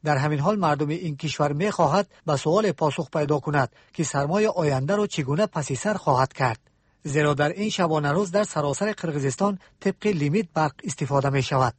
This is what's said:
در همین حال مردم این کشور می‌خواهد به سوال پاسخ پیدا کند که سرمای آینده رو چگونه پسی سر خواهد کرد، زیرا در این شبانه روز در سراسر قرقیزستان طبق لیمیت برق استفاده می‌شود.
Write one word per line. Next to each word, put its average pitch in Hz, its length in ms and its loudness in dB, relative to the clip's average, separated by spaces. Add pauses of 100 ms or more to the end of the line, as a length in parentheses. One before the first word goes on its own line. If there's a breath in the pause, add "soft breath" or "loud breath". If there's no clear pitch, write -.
در 147 120 2
همین 147 220 0
حال 196 200 2
مردم 151 300 0
این 160 280 -4
کشور 147 360 -2
می‌خواهد 175 540 2 (200 soft breath)
به 151 100 0
سوال 180 360 2
پاسخ 151 380 -2
پیدا 147 280 0
کند 143 300 0 (240 soft breath)
که 175 100 -4
سرمای 156 440 0
آینده 151 500 0
رو 208 100 0
چگونه 156 400 -2
پسی 143 280 -4
سر 208 200 -2
خواهد 131 380 2
کرد، 123 280 -2 (420)
زیرا 147 320 2
در 147 140 0
این 202 220 -4
شبانه 156 420 0
روز 180 200 0
در 208 100 4
سراسر 160 500 -2
قرقیزستان 160 680 -2 (220 soft breath)
طبق - 260 -2
لیمیت 170 400 0 (100)
برق 156 160 0 (120)
استفاده 139 460 -2
می‌شود. 131 480 0